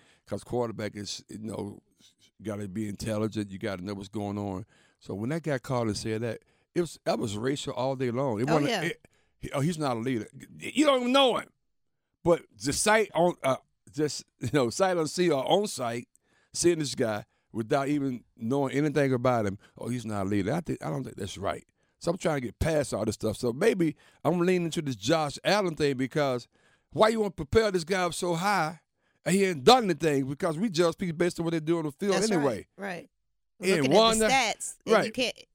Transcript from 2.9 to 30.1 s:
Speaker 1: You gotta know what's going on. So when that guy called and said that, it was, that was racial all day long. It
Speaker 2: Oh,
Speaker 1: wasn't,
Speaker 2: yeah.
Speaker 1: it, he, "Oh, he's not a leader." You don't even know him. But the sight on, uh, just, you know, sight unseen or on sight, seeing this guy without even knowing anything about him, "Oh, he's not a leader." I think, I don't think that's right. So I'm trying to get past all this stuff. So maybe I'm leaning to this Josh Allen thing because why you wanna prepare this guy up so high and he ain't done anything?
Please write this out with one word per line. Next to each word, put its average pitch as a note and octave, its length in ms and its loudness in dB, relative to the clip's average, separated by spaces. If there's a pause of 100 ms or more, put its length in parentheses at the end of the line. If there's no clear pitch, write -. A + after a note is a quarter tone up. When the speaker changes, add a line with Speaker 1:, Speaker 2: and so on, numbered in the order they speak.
Speaker 1:
You F#2+ 80 -12
gotta F#2+ 260 -6
know G2+ 100 -6
what's G2 140 -12
going G2+ 300 -6
on. G2+ 280 -6 (340)
So - 140 -12
when G#2+ 160 -4
that D#3+ 120 -4
guy C#3+ 160 -2
called A#2+ 300 -2
and G2+ 80 -2
said A2 260 -6
that, A#2 180 -6 (340)
it E3+ 80 0
was, - 220 -10
that G3 140 0
was G#2 200 -4
racial C3+ 340 -4
all C3+ 240 -4
day B2+ 140 -2
long. A#2+ 300 -2
It C3+ 100 0
Speaker 2:
Oh, D#3+ 40 4
Speaker 1:
wasn't, D#3 160 2
Speaker 2:
yeah. G3 120 -2
Speaker 1:
it, D#3+ 240 -6 (320)
he, - 140 -12
"Oh, C#3+ 80 -2
he's D#3+ 180 0
not C3+ 180 -2
a A2+ 40 -4
leader." A#2 280 -2 (300)
You - 260 0
don't C4+ 160 4
even A#3+ 120 0
know C4 260 4
him. - 100 -8 (760)
But E3+ 200 4 (200)
the C3 120 0
sight G#3+ 400 4
on, E3+ 280 4
uh, C3 140 2 (380)
just, D3 300 -4 (160)
you B2 120 -4
know, C3 160 4
sight F#3 300 2
unseen E3 340 0
or C3+ 160 0
on G3+ 200 4
sight, A#2+ 380 -6 (460)
seeing E3+ 280 2
this C3 140 -4
guy A2 300 -2 (260)
without C3+ 380 0
even C#3 360 -2 (120)
knowing B2+ 380 0
anything C#3 400 2
about B2 320 2
him, G2 120 -4 (200)
"Oh, A2+ 100 -8
he's A#2+ 160 -6
not G2+ 220 -4
a - 20 -2
leader." G#2 240 0
I E3+ 80 -2
think, - 240 -6
I D3 60 -6
don't D3 120 -4
think - 140 -14
that's F#2+ 220 -10
right. F2+ 260 -6 (360)
So - 100 -2
I'm F#3 80 -4
trying D#3+ 180 0
to B2+ 120 -4
get F#2+ 100 -12
past D3+ 340 0
all A2+ 140 -2
this A2 80 0
stuff. - 240 -4
So A#2+ 160 -2
maybe E3+ 420 2 (260)
I'm E3+ 180 2
leaning F3 300 2
to E3 120 -4
this C3+ 140 -4
Josh C#3+ 480 0
Allen F3+ 320 2
thing C#3+ 200 0
because C3 500 -2 (460)
why G#3+ 160 6
you A3+ 120 2
wanna G#3 100 0
prepare G#3+ 400 2
this F3+ 140 0
guy F#3 180 0
up F3 100 0
so F3 220 -2
high E3+ 460 0 (440)
and E3+ 100 2
he G3 100 4
ain't E3 200 0
done A#3+ 200 8
anything? D3 440 0